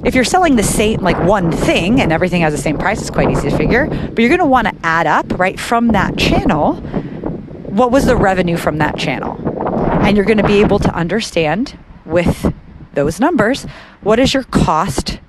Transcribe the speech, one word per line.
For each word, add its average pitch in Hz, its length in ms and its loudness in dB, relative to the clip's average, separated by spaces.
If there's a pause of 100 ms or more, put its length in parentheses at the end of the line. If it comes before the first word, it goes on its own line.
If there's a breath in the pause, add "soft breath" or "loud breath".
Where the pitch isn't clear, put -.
if 247 100 -2
you're 254 80 2
selling 349 320 2
the 208 80 2
same, 214 380 0
like, 170 240 0
one 180 260 2
thing 214 480 0
and 165 140 2
everything 170 300 0
has 156 100 0
the 143 80 -4
same 151 160 -2
price, 196 240 -2
it's - 80 -8
quite 143 200 0
easy 139 200 -2
to - 80 -2
figure, 254 300 2
but - 320 -4
you're 233 100 4
gonna 349 160 2
wanna 247 280 2 (120)
add 165 200 2
up, 151 320 0
right, 180 220 -2
from 233 300 0
that 190 280 0
channel, 190 640 0 (880 loud breath)
what 240 220 2
was 269 160 4
the 240 120 4
revenue 185 400 2
from 156 220 -2
that 151 180 -2
channel? - 400 -6 (640)
And 202 160 4
you're 190 80 2
gonna 214 220 2
be 202 120 4
able 202 200 4
to - 140 0
understand 175 840 -2 (280)
with - 480 0 (420)
those 143 240 0
numbers, 262 460 2 (360 loud breath)
what 214 180 2
is 262 140 2
your 262 100 0
cost - 840 -2